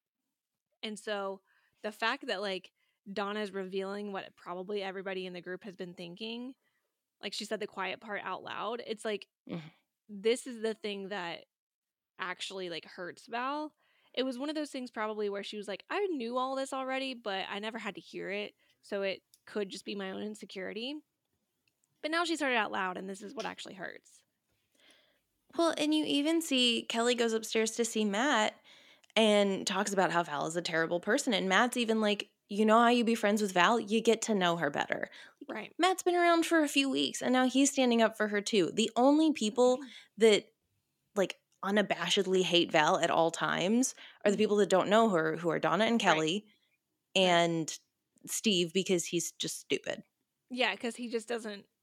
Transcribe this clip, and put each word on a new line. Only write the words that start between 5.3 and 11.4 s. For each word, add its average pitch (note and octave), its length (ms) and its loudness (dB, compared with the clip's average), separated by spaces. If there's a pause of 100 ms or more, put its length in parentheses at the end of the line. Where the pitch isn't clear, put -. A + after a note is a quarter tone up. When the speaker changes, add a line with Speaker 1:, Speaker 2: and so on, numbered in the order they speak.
Speaker 1:
the F3 80 -12
group F3+ 220 -10
has F#3 120 -14
been F3 180 -12
thinking, A3+ 600 -12 (680)
like, G3 120 -8
she G#3+ 120 -8
said G#3 160 -6
the G#3 60 -8
quiet F#3+ 340 -8
part G#3 220 -8
out F#3 200 -8
loud, A3 440 -8
it's A3 180 -8
like, G#3 220 -6 (220)
Speaker 2:
Mm-hmm. D#3+ 180 -10 (420)
Speaker 1:
this G#3+ 380 0
is A#3 140 -12
the A3 140 -2
thing G3 340 -8
that F3+ 360 -8 (720)